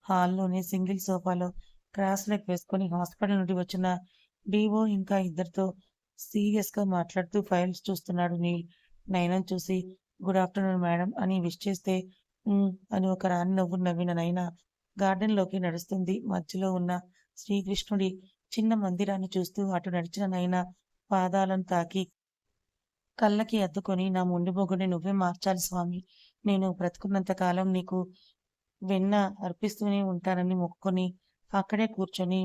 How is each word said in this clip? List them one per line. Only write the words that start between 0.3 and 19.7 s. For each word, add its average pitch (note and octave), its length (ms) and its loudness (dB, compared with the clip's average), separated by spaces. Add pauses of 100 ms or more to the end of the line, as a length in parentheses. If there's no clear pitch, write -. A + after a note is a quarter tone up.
సింగిల్ F#3 380 0
సోఫాలో F3+ 480 0 (460)
క్రాస్ G3 340 0
లెగ్ G#3 200 -2
వేసుకొని F#3 400 -2
హాస్పిటల్ F3 500 0
నుండి F#3 160 0
వచ్చిన F3+ 320 -2 (600)
డీఓ G#3+ 400 2
ఇంకా G3+ 320 0
ఇద్దరితో F3+ 480 -2 (520)
సీరియస్‌గా G#3 640 0
మాట్లాడుతూ F3+ 580 0
ఫైల్స్ F3+ 400 0
చూస్తున్నాడు F3 540 -2
నీల్. F3 280 0 (420)
నయనను F3+ 400 0
చూసి, F#3 320 -2 (440)
"గుడ్ F#3+ 180 2
ఆఫ్టర్‌నూన్ F#3 420 0
మేడం" F3 360 2
అని F#3+ 220 0
విష్ E3+ 200 -4
చేస్తే, F#3+ 340 -2 (520)
"ఉమ్" G3 240 4 (220)
అని F#3+ 160 2
ఒక F#3 180 0
రాని F3+ 280 2
నవ్వు F#3 240 0
నవ్విన F3 340 0
నయన E3+ 300 0 (540)
గార్డెన్‌లోకి F#3+ 640 2
నడుస్తుంది. F3+ 560 -2 (100)
మధ్యలో F#3+ 480 -2
ఉన్న F3+ 180 0 (460)
శ్రీకృష్ణుడి F#3+ 720 -2 (420)
చిన్న A3 220 2
మందిరాన్ని F#3+ 540 0
చూస్తూ F3+ 340 -2 (100)